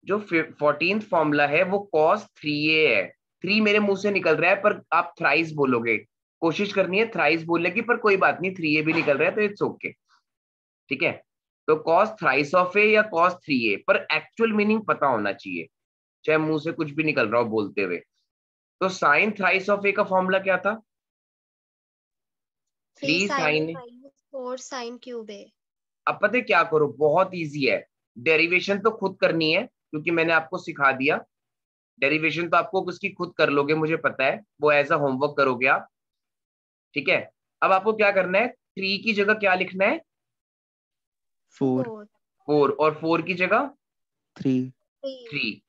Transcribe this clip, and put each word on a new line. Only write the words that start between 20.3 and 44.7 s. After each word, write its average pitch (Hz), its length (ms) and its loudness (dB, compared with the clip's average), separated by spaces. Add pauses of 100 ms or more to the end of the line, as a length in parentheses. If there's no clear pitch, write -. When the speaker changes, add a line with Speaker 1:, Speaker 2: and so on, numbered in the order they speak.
Speaker 1:
क्या 185 200 0
था? 202 240 -4 (2250)
Speaker 2:
थ्री 180 320 -2
Speaker 1:
थ्री - 0 -
Speaker 2:
sin - 120 -2
Speaker 1:
sin 156 300 0
Speaker 2:
A 165 40 -10
minus 247 640 -20
four 254 200 -8 (140)
sin 240 380 -12
cube 226 220 -12
A। 202 140 -18 (600)
Speaker 1:
अब 147 160 -4
पता 208 140 0
है 247 60 2
क्या 196 200 2
करो, 156 260 2
बहुत 151 460 2
easy 147 320 -4
है, 101 200 0 (320)
Derivation 170 600 2
तो 208 120 2
खुद 190 300 -6
करनी 160 320 2
है 185 100 0
क्योंकि 156 480 -10
मैंने 165 220 2
आपको 156 260 0
सिखा 143 340 0
दिया, 143 320 -2 (760)
Derivation 156 480 0
तो 175 80 2
आपको 175 260 0
उसकी 180 280 -8
खुद 175 280 -10
कर 151 120 2
लोगे, 143 240 2
मुझे 156 220 0
पता 135 280 -2
है, 170 200 -2 (160)
वो 147 120 4
as 143 140 4
a 160 100 2
homework 143 400 0
करोगे 131 300 0
आप, 156 220 0 (1040)
ठीक 147 140 -4
है? 151 220 -2 (320)
अब 175 100 2
आपको 190 200 2
क्या 208 180 2
करना 190 280 0
है, 240 100 0
थ्री 196 500 -6
की 220 140 -4
जगह 202 220 2
क्या 202 200 2
लिखना 185 300 -2
है? 294 180 0 (1500)
Speaker 3:
फ़ोर। 127 340 -2
Speaker 2:
फ़ोर। 123 200 -12 (420)
Speaker 1:
फ़ोर, 143 240 4
और 151 240 0
फ़ोर 165 280 -2
की 175 120 -6
जगह? 190 320 0 (760)
Speaker 3:
थ्री। 131 300 -2